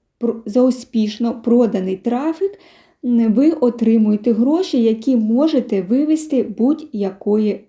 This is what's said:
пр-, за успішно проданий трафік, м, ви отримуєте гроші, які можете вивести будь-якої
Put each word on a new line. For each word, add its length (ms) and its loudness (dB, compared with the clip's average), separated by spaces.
пр-, 260 -4
за 160 0
успішно 800 -2
проданий 540 0
трафік, 640 -4
м, 280 2
ви 180 4
отримуєте 800 2
гроші, 500 0
які 320 0
можете 680 0
вивести 600 0
будь-якої 1300 -2